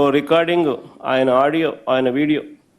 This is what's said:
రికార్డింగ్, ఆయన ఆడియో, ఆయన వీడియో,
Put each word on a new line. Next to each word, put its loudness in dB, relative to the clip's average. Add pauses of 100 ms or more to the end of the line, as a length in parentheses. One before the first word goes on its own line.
(180)
రికార్డింగ్, 0 (420)
ఆయన 2 (120)
ఆడియో, 0 (220)
ఆయన 0 (100)
వీడియో, -2 (380)